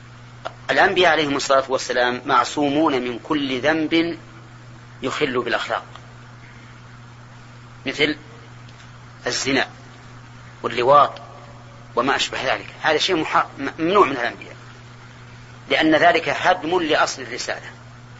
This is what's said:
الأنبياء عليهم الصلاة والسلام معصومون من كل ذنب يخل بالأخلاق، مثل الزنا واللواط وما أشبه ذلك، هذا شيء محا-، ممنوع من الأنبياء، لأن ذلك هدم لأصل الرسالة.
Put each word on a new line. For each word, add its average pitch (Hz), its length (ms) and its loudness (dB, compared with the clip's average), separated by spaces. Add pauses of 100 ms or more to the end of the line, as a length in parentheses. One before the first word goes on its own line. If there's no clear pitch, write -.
(720)
الأنبياء 175 420 4
عليهم 147 240 0
الصلاة 135 320 2
والسلام 123 580 -2
معصومون 143 640 2
من 123 260 -2
كل 135 420 -4
ذنب 160 580 0 (840)
يخل 127 400 -2
بالأخلاق، 110 420 -4 (2000)
مثل 147 300 0 (1080)
الزنا 127 420 -2 (920)
واللواط 123 500 4 (840)
وما 135 200 2
أشبه 117 380 -2
ذلك، 101 120 -6 (160)
هذا 151 160 2
شيء 185 180 0
محا-، 165 300 0 (320)
ممنوع 170 280 4
من 135 60 -2
الأنبياء، 120 440 -6 (1120)
لأن 156 240 2
ذلك 165 340 4
هدم 160 520 0
لأصل 151 420 0
الرسالة. 117 480 -10 (500)